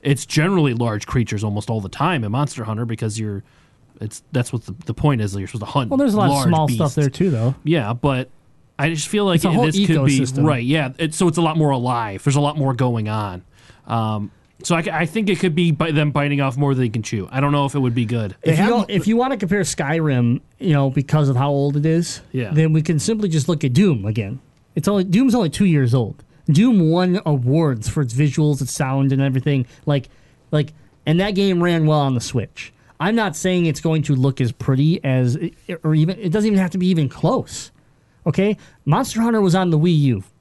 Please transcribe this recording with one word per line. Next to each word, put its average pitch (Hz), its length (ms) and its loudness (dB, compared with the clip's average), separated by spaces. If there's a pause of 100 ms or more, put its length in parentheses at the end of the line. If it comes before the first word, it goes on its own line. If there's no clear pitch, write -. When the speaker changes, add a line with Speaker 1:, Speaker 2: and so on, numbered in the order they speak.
Speaker 1:
it's 143 220 -2
generally 156 480 2
large 113 320 -2
creatures 107 380 -2
almost 104 260 -4
all 110 120 -2
the 95 80 -6
time 151 340 -2
in 104 80 -4
Monster 135 320 -4
Hunter 110 220 -4
because 110 340 -6
you're, 101 240 -6 (560)
it's, - 320 -12
that's - 220 -4
what 120 120 -6
the, 92 100 -12 (100)
the - 80 -6
point 139 280 0
is. 98 140 -4
You're 95 120 -8
supposed 107 180 -10
to - 60 -14
hunt 233 180 -2
Speaker 2:
Well, 269 80 0
there's 269 160 2
a 208 40 2
lot 202 100 2
of 165 80 2
Speaker 1:
large 135 120 0
Speaker 2:
small 160 200 2
Speaker 1:
beasts. 127 120 0
Speaker 2:
stuff 147 160 0
there 143 140 2
too, 185 200 0
though. 123 260 0 (100)
Speaker 1:
Yeah, 147 280 0
but 131 360 -2 (500)
I 143 100 0
just 160 200 -4
feel 208 160 0
like 180 120 2
Speaker 2:
It's - 80 0
a 185 40 2
Speaker 1:
it, 165 40 0
Speaker 2:
whole - 120 2
Speaker 1:
this 156 100 0
could 196 120 2 (180)
be 135 140 4
Speaker 2:
ecosystem. 131 260 0
Speaker 1:
right. 135 180 0
Yeah, 135 340 0
it, 160 160 -4
so 180 140 2
it's 165 100 0
a 175 40 2
lot 160 160 0
more 151 140 2
alive. 120 520 -2
There's 139 140 2
a 147 40 2
lot 147 160 0
more 135 160 0
going 117 360 -2
on. 104 340 -6 (440)
Um, 110 440 -4 (320)
so 175 120 0
I, 165 160 -2
I 160 140 -2
think 208 240 -2
it 185 100 0
could 185 160 0
be 170 160 2
bi-, 160 200 -2
them 147 200 2
biting 143 300 -2
off 135 160 -2
more 143 160 2
than 127 100 0
they 120 60 0
can 107 140 -4
chew. 104 280 -6
I 131 100 -4
don't 143 100 2
know 143 140 2
if 135 100 -4
it 143 40 0
would 127 160 0
be 120 100 0
good. 110 380 -4
Speaker 3:
They 165 100 2
Speaker 2:
If 156 40 2
you 175 60 4
Speaker 3:
have 208 80 4
Speaker 2:
don't, 233 180 0
if 190 180 0
you 220 100 2
wanna 254 200 0
compare 196 240 0
Skyrim, 139 800 0 (180)
you 190 140 2
know, 139 160 4
because 143 400 0
of 135 60 2
how 135 140 0
old 143 280 0
it 147 80 0
is, 165 360 0 (100)
Speaker 1:
Yeah. 123 220 -4
Speaker 2:
then 160 200 4
we 160 100 4
can 160 160 0
simply 208 300 -2
just 156 200 0
look 160 140 0
at 131 100 0
Doom 131 320 2
again. 110 340 -4 (360)
It's - 120 -2
only, 202 160 2
Doom's 208 320 2
only 202 160 2
two 202 140 0
years 139 280 2
old. 120 300 -2 (260)
Doom 185 400 4
won 180 360 2
awards 135 640 0
for 156 120 -2
its 120 140 -4
visuals, 147 460 2
its 127 120 -6
sound, 139 380 0
and 135 100 2
everything. 135 440 0 (200)
Like, 143 240 0 (400)
like, 151 240 -2 (320)
and 160 140 2
that 202 120 0
game 190 300 2
ran 170 240 2
well 151 140 4
on 139 160 0
the 120 60 -2
Switch. - 520 -8 (260)
I'm 180 160 0
not 214 200 0
saying 180 320 0
it's 156 140 -2
going 160 220 0
to 147 120 0
look 131 260 2
as 120 100 0
pretty 143 520 0
as, 131 340 0 (460)
or 156 100 0
even, 160 240 2
it 202 140 -4
doesn't 208 160 2
even 208 100 2
have 185 140 0
to 196 80 -4
be 180 80 0
even 160 220 2
close. - 600 -4 (540)
Okay, 190 320 0 (280)
Monster 220 360 0
Hunter 226 180 2
was 190 140 4
on 180 160 2
the 165 80 2
Wii 165 220 2
U 120 240 0 (180)